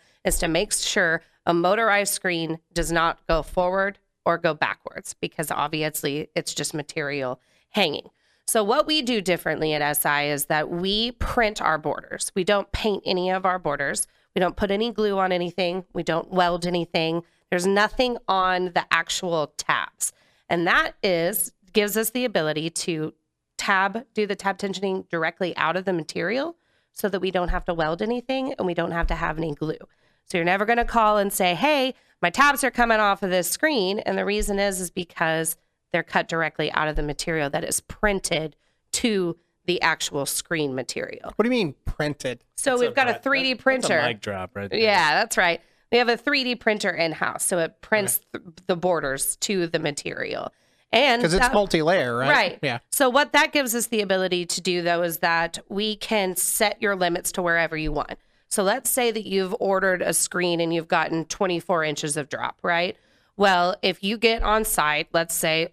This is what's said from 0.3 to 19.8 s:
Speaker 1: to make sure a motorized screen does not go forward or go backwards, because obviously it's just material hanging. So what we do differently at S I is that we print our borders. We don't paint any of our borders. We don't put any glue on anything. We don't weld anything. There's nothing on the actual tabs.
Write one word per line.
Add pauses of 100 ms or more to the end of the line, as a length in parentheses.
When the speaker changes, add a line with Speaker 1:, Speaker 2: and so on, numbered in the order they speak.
Speaker 1:
to
make
sure (240)
a
motorized
screen (160)
does
not
go
forward (260)
or
go
backwards,
because
obviously
it's
just
material (300)
hanging. (360)
So
what
we
do
differently
at
S
I
is
that
we
print
our
borders.
We
don't
paint
any
of
our
borders. (300)
We
don't
put
any
glue
on
anything.
We
don't
weld
anything. (260)
There's
nothing (100)
on
the
actual
tabs. (380)